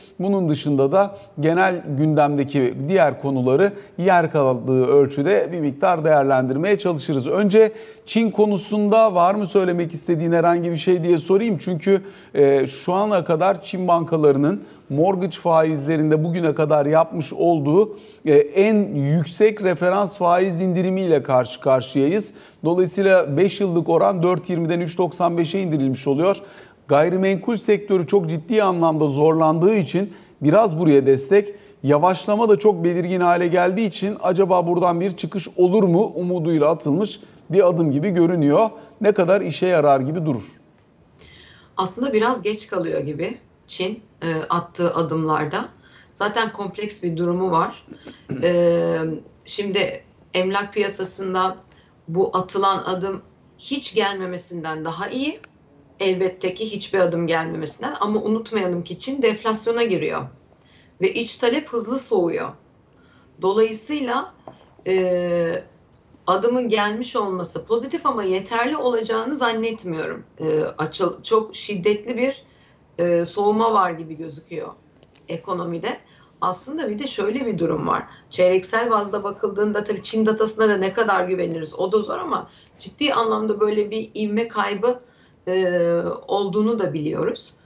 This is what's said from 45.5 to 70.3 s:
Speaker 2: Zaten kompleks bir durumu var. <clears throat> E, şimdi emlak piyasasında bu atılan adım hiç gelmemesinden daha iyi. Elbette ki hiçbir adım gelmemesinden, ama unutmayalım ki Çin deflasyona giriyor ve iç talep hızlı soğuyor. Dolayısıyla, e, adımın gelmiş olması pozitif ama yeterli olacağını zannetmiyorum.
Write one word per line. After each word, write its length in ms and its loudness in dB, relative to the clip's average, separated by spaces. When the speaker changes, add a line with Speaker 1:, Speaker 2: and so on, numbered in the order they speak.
Speaker 2:
Zaten 380 -2
kompleks 520 -10
bir 140 -4
durumu 340 -2
var. 340 -2
<clears throat> 140 -8
E, 560 2
şimdi 580 -4
emlak 400 -2
piyasasında 840 -4
bu 300 0
atılan 460 0
adım 380 -6
hiç 380 -8
gelmemesinden 880 -4
daha 240 -8
iyi. 300 -6
Elbette 540 -2
ki 120 -8
hiçbir 340 -4
adım 280 0
gelmemesinden, 720 -6
ama 220 -2
unutmayalım 640 -4
ki 160 -12
Çin 220 -6
deflasyona 640 -2
giriyor 380 -2
ve 120 0
iç 240 -6
talep 300 0
hızlı 320 -4
soğuyor. 480 -2
Dolayısıyla, 920 -2
e, 760 0
adımın 420 2
gelmiş 460 -2
olması 500 -4
pozitif 400 -4
ama 180 -2
yeterli 540 -2
olacağını 580 -2
zannetmiyorum. 880 -4